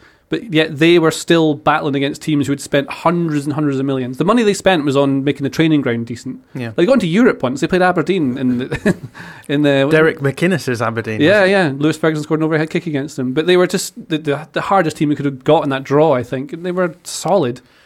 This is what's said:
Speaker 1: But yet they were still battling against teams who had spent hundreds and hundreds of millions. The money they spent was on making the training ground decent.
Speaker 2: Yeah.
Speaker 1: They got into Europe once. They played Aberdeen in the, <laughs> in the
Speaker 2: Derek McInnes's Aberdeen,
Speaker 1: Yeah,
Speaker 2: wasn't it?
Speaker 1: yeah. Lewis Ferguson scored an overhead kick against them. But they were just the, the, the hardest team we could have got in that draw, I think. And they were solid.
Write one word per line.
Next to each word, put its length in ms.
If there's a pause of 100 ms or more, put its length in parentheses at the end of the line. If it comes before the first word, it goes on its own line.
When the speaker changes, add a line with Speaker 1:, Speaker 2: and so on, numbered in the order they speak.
(300)
Speaker 1:
But 240
yet 260
they 180
were 140
still 440
battling 380
against 280
teams 260
who 60
had 80
spent 280
hundreds 540
and 100
hundreds 260
of 60
millions. 320
The 60
money 200
they 100
spent 320
was 100
on 300
making 180
the 60
training 320
ground 240
decent. 360 (140)
Speaker 2:
Yeah. 180
Speaker 1:
They 120
got 80
into 140
Europe 360
once. 160
They 80
played 140
Aberdeen 560
in 220
the, 360 (260)
<laughs> 280
in 140
the 280
Speaker 2:
Derek 280
McInnes's 640
Aberdeen, 380
Speaker 1:
Yeah, 220
Speaker 2:
wasn't 60
it? 40
Speaker 1:
yeah. 200 (120)
Lewis 140
Ferguson 260
scored 160
an 60
overhead 240
kick 180
against 300
them. 160
But 120
they 120
were 100
just 260 (160)
the, 80
the, 360
the 80
hardest 340
team 140
we 80
could 80
have 180
got 220
in 60
that 120
draw, 300
I 100
think. 300
And 120
they 60
were 320
solid. 560 (260)